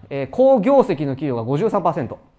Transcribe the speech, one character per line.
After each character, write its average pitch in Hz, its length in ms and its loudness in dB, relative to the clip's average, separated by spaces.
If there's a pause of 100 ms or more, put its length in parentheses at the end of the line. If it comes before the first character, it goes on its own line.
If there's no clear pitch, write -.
え 139 140 -6
ー、 135 60 -8
好 262 300 4
業 262 200 4
績 160 260 0
の 139 80 -2
企 147 140 -6
業 123 100 -4
が 113 60 -6
五 135 140 -2
十 208 120 -2
三 202 120 -2
パ 165 100 0
ー 147 40 -10
セ - 60 -4
ン 110 80 -6
ト。 101 100 -14 (200)